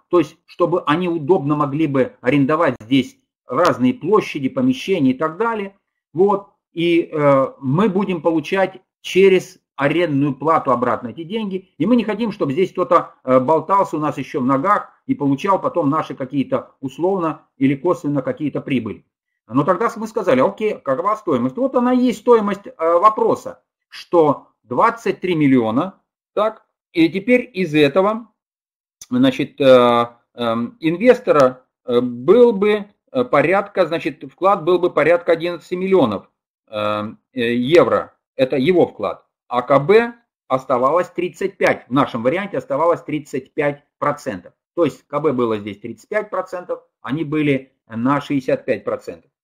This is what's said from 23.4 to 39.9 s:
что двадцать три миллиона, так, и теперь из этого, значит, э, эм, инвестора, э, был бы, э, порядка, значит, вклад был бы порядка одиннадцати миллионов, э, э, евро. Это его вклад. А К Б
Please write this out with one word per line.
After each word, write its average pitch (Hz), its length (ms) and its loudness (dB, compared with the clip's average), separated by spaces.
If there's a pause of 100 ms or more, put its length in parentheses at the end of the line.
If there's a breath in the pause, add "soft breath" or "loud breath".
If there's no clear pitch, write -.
что - 580 0 (160)
двадцать 190 560 -2
три 180 160 -2
миллиона, 135 640 0 (340)
так, 214 320 -4 (280)
и 165 160 2
теперь 240 440 0
из 180 220 -4
этого, 190 540 2 (800)
значит, 131 500 0
э, 120 480 6 (280)
эм, 117 440 -4
инвестора, 165 840 2 (200)
э, 123 140 0
был 143 540 4
бы, 208 320 0 (260)
э, 127 120 -2
порядка, 175 600 0
значит, 156 460 -8
вклад 190 320 0
был 175 160 2
бы 175 120 0
порядка 170 420 2
одиннадцати 170 420 -6
миллионов, 180 540 0 (400)
э, 107 440 -6 (200)
э, 120 220 -2
евро. 123 580 4 (220)
Это 135 220 0
его 151 300 4
вклад. - 380 -8 (220)
А 123 140 -2
К - 180 2
Б 226 340 2 (340)